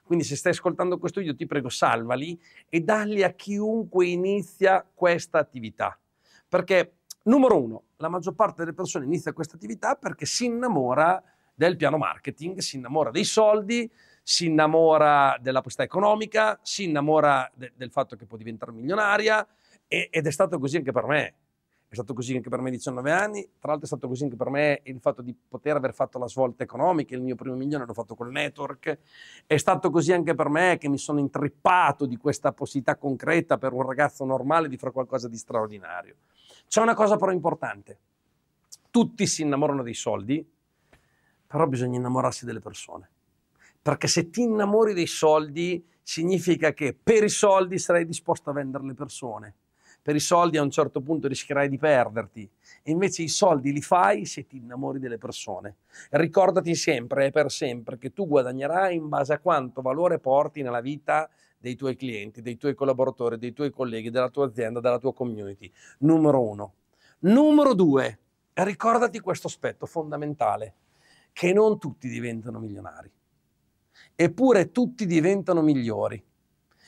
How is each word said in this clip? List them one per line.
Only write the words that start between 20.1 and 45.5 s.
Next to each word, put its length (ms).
è 60
stato 260
così 200
anche 160
per 120
me. 280
È 40
stato 200
così 220
anche 140
per 100
me 80
a 40
diciannove 400
anni, 300
tra 120
l'altro 120
è 40
stato 220
così 140
anche 120
per 140
me 340
il 160
fatto 220
di 120
poter 440
aver 160
fatto 260
la 80
svolta 360
economica, 520
il 60
mio 140
primo 200
milione 300
l'ho 80
fatto 200
col 160
network, 680
è 100
stato 340
così 220
anche 240
per 140
me 280
che 120
mi 80
sono 220
intrippato 840
di 120
questa 340
possibilità 460
concreta 600
per 140
un 160
ragazzo 380
normale 420
di 80
fare 160
qualcosa 380
di 80
straordinario. 800
C'è 140
una 120
cosa 220
però 160
importante, 640
tutti 340
si 180
innamorano 380
dei 120
soldi, 520
però 200
bisogna 280
innamorarsi 480
delle 160
persone, 500
perché 260
se 220
ti 120
innamori 520
dei 140
soldi 760